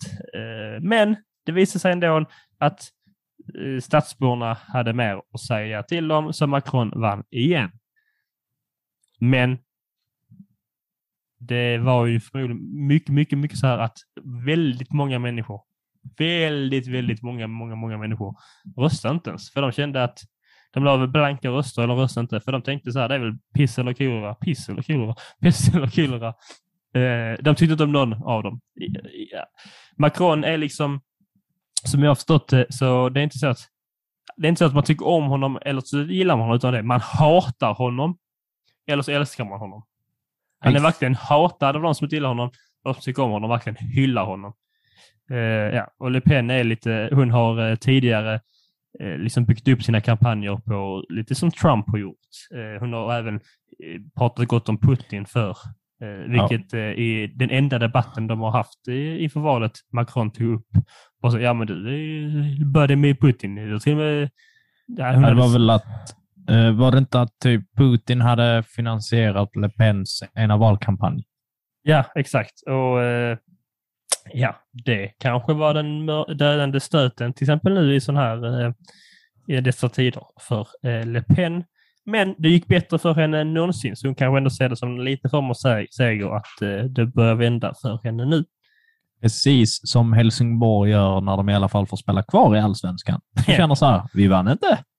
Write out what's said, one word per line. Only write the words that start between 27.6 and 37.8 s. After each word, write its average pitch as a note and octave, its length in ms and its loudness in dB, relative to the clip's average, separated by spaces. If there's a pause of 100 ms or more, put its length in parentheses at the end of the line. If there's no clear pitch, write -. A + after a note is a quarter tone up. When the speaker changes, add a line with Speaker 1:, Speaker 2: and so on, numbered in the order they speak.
Speaker 1:
inte D#3 120 2
om D3 80 0
någon C3+ 200 2 (100)
av A2 200 -2
dem. A#2+ 180 -8 (720)
Ja. - 140 -12 (500)
Macron D3+ 480 2
är D#3+ 140 0
liksom, C#3+ 420 -6 (840)
som C#3 180 2
jag D3 80 6
har C#3 40 6
förstått - 340 0
det, B2+ 220 4
så B2+ 380 0
det C3 120 -2
är D3 40 0
inte C#3 140 -6
så D3 80 -2
att, B2 120 -2 (760)
det D3+ 100 -2
är - 20 4
inte E3+ 100 2
så F3+ 60 4
att C#3 100 2
man C#3+ 100 4
tycker - 220 0
om E3 200 2
honom C3+ 360 0
eller C3+ 180 -4
så C#3+ 220 -4
gillar F3+ 340 0
man A2+ 60 0
honom, A#2 140 0
utan B2+ 160 0
det B2 60 0
är, A2 40 -4
man A#2+ 180 0
hatar D3+ 760 2
honom B2+ 420 -4 (680)